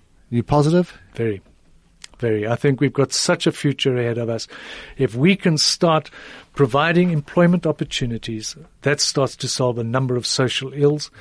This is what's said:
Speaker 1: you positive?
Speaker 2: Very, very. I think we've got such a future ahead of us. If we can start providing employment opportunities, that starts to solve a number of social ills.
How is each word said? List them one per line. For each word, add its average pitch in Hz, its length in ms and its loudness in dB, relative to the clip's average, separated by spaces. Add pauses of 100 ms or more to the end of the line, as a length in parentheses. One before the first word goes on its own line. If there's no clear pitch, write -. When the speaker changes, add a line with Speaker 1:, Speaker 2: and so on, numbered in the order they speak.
(300)
Speaker 1:
you 120 140 -2
positive? 156 540 2 (160)
Speaker 2:
Very, 110 280 -4 (800)
very. 107 280 0
I 120 80 0
think 139 260 0
we've 135 120 0
got 135 200 0
such - 340 0
a 165 40 4
future 135 460 -2
ahead 120 200 -2
of 117 120 -4
us. 117 180 -6 (500)
If 117 180 0
we 170 200 4
can 170 220 0
start - 520 2 (440)
providing 160 580 2
employment 170 540 2
opportunities, 117 920 -6 (240)
that 143 180 0
starts - 380 0
to 131 100 -8
solve 123 300 -2
a 120 60 -4
number 127 340 -2
of 117 100 -4
social 131 460 -2
ills. 147 480 0